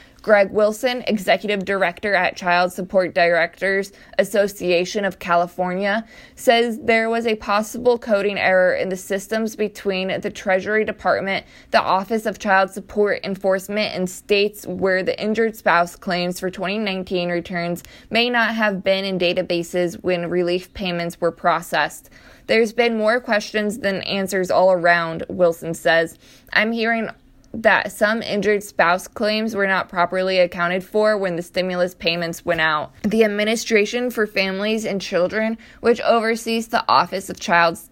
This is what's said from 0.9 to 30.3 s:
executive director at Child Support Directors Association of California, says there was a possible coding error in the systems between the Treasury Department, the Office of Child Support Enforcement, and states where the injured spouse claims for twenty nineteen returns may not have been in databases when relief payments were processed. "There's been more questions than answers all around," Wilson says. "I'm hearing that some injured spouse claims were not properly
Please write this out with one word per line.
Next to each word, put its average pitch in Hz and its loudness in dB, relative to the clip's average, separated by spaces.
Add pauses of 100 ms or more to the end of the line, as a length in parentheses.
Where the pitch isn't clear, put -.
executive 196 0
director 196 -2
at 180 0
Child 180 2
Support 185 -2
Directors 180 0 (260)
Association 190 0
of 190 -6
California, 180 0 (300)
says 233 2
there 226 2
was 233 -2
a 220 0
possible 220 0
coding 208 0
error 185 4
in 185 -2
the 190 -4
systems 214 -4
between 190 -4
the 208 -6
Treasury 202 0
Department, 190 -2 (240)
the 220 4
Office 202 0
of 196 -4
Child 190 2
Support 202 -2
Enforcement, 196 -2
and 185 -4
states 208 -2
where 185 0
the - -2
injured 220 -2
spouse 175 2
claims 180 -4
for 185 -4
twenty 190 -4
nineteen 185 -4
returns 175 -4 (280)
may 233 0
not 233 0
have 208 -2
been 190 0
in 190 -4
databases 175 -2
when 175 -2
relief 175 -2
payments 170 -4
were 170 0
processed. 165 -2 (380)
"There's 220 2
been 233 2
more 214 2
questions 214 -2
than 196 -2
answers 190 -2
all 185 6
around," 170 2
Wilson 170 0
says. 165 0 (340)
"I'm 214 0
hearing 226 -2 (460)
that 214 2
some 220 0
injured 202 0
spouse 180 0
claims 214 -2
were 196 2
not 190 0
properly 185 0